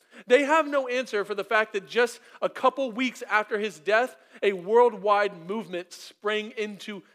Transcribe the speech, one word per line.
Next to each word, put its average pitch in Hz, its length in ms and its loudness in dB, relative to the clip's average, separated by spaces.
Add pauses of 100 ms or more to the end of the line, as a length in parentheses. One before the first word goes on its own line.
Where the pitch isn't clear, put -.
(260)
They 277 180 6
have 302 240 4
no 285 200 -2
answer 247 380 -2
for 208 100 -8
the 196 80 -4
fact 220 300 0
that 190 160 -6
just 233 320 0 (200)
a 190 60 0
couple 254 460 0
weeks 247 360 -4
after 214 300 0
his 208 180 -6
death, 214 380 0 (260)
a 202 120 2
worldwide 202 960 2
movement 180 420 -8
sprang 214 600 -6
into 208 520 -10 (120)